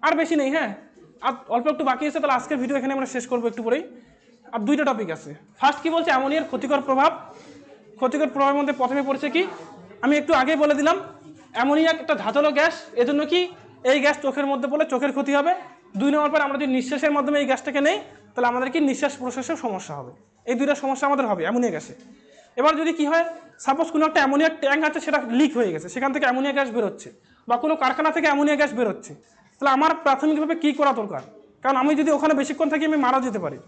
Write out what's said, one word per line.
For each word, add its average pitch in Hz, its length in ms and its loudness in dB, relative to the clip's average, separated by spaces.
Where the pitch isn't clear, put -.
আর 320 140 2
বেশি 330 200 0
নেই, 269 140 0
হ্যাঁ, 277 240 -2
আর - 120 -2
অল্প 240 180 0
একটু 302 180 0
বাকি 262 220 0
আছে। 302 140 -2
তাহলে 285 120 0
আজকের 254 260 -2
ভিডিও 254 180 -2
এখানে 269 180 -2
আমরা 262 120 -2
শেষ 247 200 -6
করবো 240 200 -2
একটু 226 160 -6
পরেই। 247 200 0
আর 233 80 -4
দুইটা 277 240 0
টপিক 220 260 -2
আছে। 156 240 -10
ফার্স্ট 269 240 2
কি 330 80 0
বলছে? 330 200 0
অ্যামোনিয়ার 285 340 2
ক্ষতিকর 269 360 -2
প্রভাব। 269 540 0
ক্ষতিকর 277 320 0
প্রভাবের 277 320 2
মধ্যে 285 120 0
প্রথমে 262 300 0
পড়ছে 277 280 -2
কি? 349 160 0
আমি 277 140 4
একটু 294 180 2
আগেই 277 220 2
বলে 294 180 4
দিলাম, 302 220 2
অ্যামোনিয়া 294 380 2
একটা 320 240 -2
ধাতব 262 360 0
গ্যাস, 302 320 0
এজন্য 285 340 0
কি 349 220 0
এই 262 160 4
গ্যাস 285 220 2
চোখের 277 240 -2
মধ্যে 269 220 -2
পড়লে 294 160 0
চোখের 277 260 0
ক্ষতি 277 240 -2
হবে। 302 200 2
দুই 262 140 2
নম্বর 294 200 2
পর 302 100 2
আমরা 277 180 -2
যদি 294 80 -2
নিঃশ্বাসের 262 440 0
মাধ্যমে 294 300 0
এই 277 60 0
গ্যাসটাকে 262 340 -2
নেই, 339 200 2
তাহলে 247 120 0
আমাদের 247 240 -2
কি 320 100 -2
নিঃশ্বাস 277 360 0
প্রশ্বাসেও 247 400 -6
সমস্যা 185 380 -8
হবে। 127 180 -12
এই 240 100 -2
দুইটা 262 200 0
সমস্যা 269 320 -2
আমাদের 277 200 2
হবে 190 160 -2
অ্যামোনিয়া 226 280 0
গ্যাসে। 156 240 -10
এবার 294 200 4
যদি 320 160 0
কি 311 140 0
হয়, 330 180 2
সাপোজ 311 320 0
কোনো 311 160 2
একটা 311 140 2
অ্যামোনিয়ার 285 400 2
ট্যাঙ্ক 285 240 0
আছে, 302 160 0
সেটা 294 280 -2
লিক 254 280 2
হয়ে 220 160 0
গেছে, 156 160 -8
সেখান 262 240 -2
থেকে 285 120 -2
অ্যামোনিয়া 262 280 0
গ্যাস 277 180 0
বেরোচ্ছে, 208 420 -4
বা 240 80 2
কোনো 302 200 0
কারখানা 262 340 0
থেকে 320 160 0
অ্যামোনিয়া 294 300 2
গ্যাস 277 160 0
বেরোচ্ছে, 214 420 -4
তাহলে 277 100 4
আমার 302 240 4
প্রাথমিকভাবে 302 600 0
কী 302 180 0
করা 285 200 2
দরকার? 208 280 -4
কারণ 269 140 2
আমি 277 180 2
যদি 294 160 2
ওখানে 302 240 4
বেশিক্ষণ 285 340 0
থাকি, 302 160 0
আমি 311 120 0
মারা 262 240 2
যেতে 240 180 -4
পারি। 143 300 -6